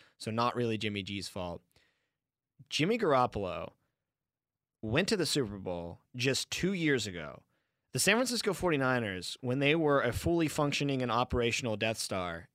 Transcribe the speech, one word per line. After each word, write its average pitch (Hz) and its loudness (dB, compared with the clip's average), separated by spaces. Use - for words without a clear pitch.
So - -8
not 117 0
really 113 0
Jimmy 104 -4
G's 98 -8
fault. 87 -8
Jimmy 190 2
Garoppolo 110 0
went 135 2
to 220 2
the 156 2
Super 104 0
Bowl 87 -6
just 127 0
two 190 -2
years 147 0
ago. 82 -10
The 131 -2
San 202 4
Francisco 233 0
forty-niners, 127 0
when 127 -2
they 143 4
were 147 4
a 117 2
fully 165 2
functioning 139 0
and 120 0
operational 117 0
Death 110 0
Star 90 -4